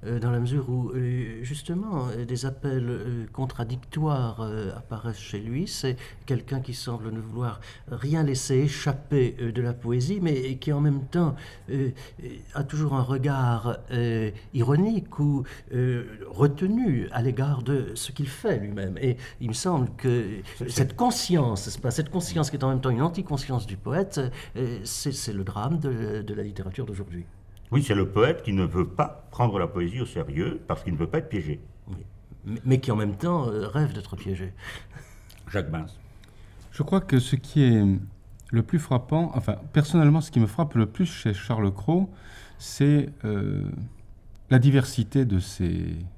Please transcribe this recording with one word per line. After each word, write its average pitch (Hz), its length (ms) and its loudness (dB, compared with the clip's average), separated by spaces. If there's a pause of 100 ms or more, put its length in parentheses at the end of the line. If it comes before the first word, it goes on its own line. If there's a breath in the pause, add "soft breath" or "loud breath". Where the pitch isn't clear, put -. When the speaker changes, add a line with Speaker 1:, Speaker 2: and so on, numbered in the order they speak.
Speaker 1:
euh, 117 120 -2
dans 117 120 2
la 120 100 2
mesure 123 300 0
où, 123 240 0
euh, 123 480 -2
justement, 156 640 -4
euh, 117 160 -4
des 120 220 -4
appels, 131 420 -2
euh, 117 460 -4
contradictoires, 127 1040 -2
euh, 107 340 -4
apparaissent 113 440 -8
chez - 220 -8
lui. 123 280 -4
C'est 127 300 -4 (260 loud breath)
quelqu'un 131 360 -2
qui 131 120 -8
semble 117 380 -6
ne 110 100 -6
vouloir 110 400 -6 (300 loud breath)
rien 143 320 0
laisser 135 380 2
échapper, 143 840 2
euh, 113 100 -2
de 117 80 -2
la 120 140 0
poésie, 123 480 0
mais 135 340 0
qui 147 160 -2
en 143 80 2
même 143 240 4
temps, 160 320 2 (320 loud breath)
euh, 135 220 0 (340 loud breath)
euh, 123 40 -8 (260)
a 143 100 -2
toujours 151 300 0
un 131 80 4
regard, 127 760 2 (160)
euh, 117 380 2 (240 loud breath)
ironique 156 640 2
ou, 143 260 2 (300 loud breath)
euh, 123 300 0 (240)
retenu 147 840 2
à 120 80 -2
l'égard 131 420 0
de 127 320 0
ce - 160 -8
qu'il 123 180 -4
fait 170 300 0
lui-même. 101 440 -4
Et 123 160 2 (240 loud breath)
il 120 60 -2
me 113 40 -2
semble 143 460 0
que 113 400 0 (180)
Speaker 2:
C'est, 120 140 -8
Speaker 1:
cette 131 220 2
Speaker 2:
c'est - 40 -10
Speaker 1:
conscience, 165 680 2
n'est-ce 104 120 -8
pas, 123 120 -2
cette 151 180 -2
conscience 165 400 0
qui - 80 -6
est 131 80 -2
en 135 60 4
même 131 100 2
temps 131 80 0
une 120 140 2
anticonscience 147 640 -2
du 98 100 -6
poète, 156 420 -2 (380 loud breath)
euh, 123 280 -2
c'est, - 280 -4
c'est 113 220 -6
le 98 100 -2
drame 107 340 -2
de, 113 440 -2
de 104 120 -6
la 104 80 -4
littérature 98 280 -6
d'aujourd'hui. 98 540 -8 (480)
Speaker 2:
Oui, 139 100 4
c'est 104 140 2
le 98 120 2
poète 117 360 4
qui 107 80 -2
ne 95 120 4
veut 87 220 2
pas - 460 -2
prendre 113 260 2
la 87 80 2
poésie 90 340 -2
au 117 60 -2
sérieux 80 640 -4
parce - 160 -4
qu'il 87 80 -2
ne 76 60 -2
veut 80 100 0
pas - 100 -2
être 160 100 -6
piégé. 76 320 -4 (280)
Speaker 1:
Oui. 95 80 -10 (480)
Mais, 107 200 -6
mais 127 160 4
qui 127 120 -2
en 107 40 2
même 104 200 0
temps, 165 320 0
euh, 104 180 -2
rêve 143 260 0
d'être 101 220 -8
piégé. 92 380 -6 (960 loud breath)
Speaker 2:
Jacques 90 200 -4
Bins. 80 180 -4 (840 soft breath)
Speaker 3:
Je - 140 -2
crois 190 160 4
que 143 180 4
ce - 160 2
qui 143 300 4
est 113 200 8 (680)
le 117 100 4
plus - 160 2
frappant, 147 560 0
enfin, 120 220 0 (160)
personnellement, 151 480 6
ce 151 100 -4
qui - 80 2
me 113 80 8
frappe 151 280 0
le 110 120 6
plus 180 200 0
chez - 280 -2
Charles 101 380 0
Cros, 170 360 2 (500 loud breath)
c'est, 143 500 4 (160)
euh, 101 400 0 (840)
la 127 120 10
diversité 135 640 4
de 101 160 4
ses 85 560 -2 (220)